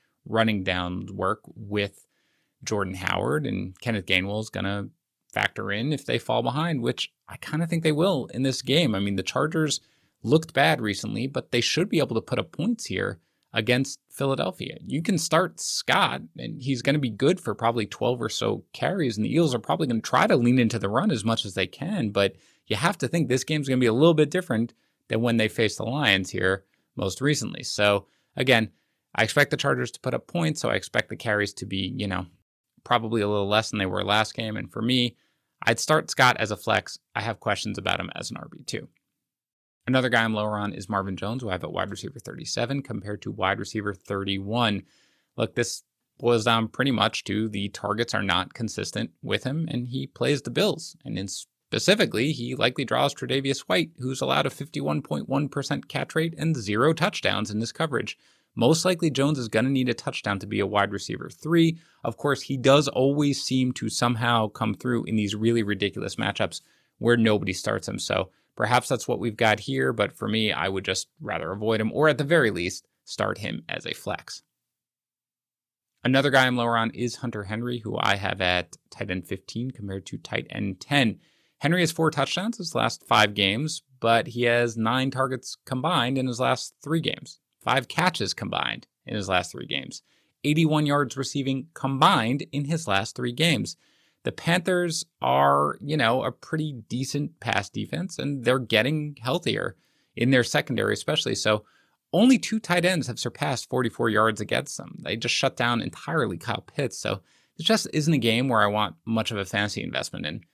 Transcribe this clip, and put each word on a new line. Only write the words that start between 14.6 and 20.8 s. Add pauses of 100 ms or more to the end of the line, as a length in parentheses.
You
can
start
Scott, (160)
and
he's
gonna
be
good
for
probably
twelve
or
so
carries,
and
the
Eagles
are
probably
gonna
try
to
lean
into
the